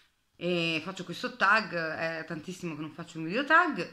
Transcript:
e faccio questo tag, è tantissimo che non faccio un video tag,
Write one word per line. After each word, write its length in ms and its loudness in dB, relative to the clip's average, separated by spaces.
e 440 0
faccio 200 -8
questo 320 -6
tag, 400 4
è 500 -2
tantissimo 500 -8
che 60 -8
non 100 -8
faccio 260 -12
un 80 -4
video 180 0
tag, 500 4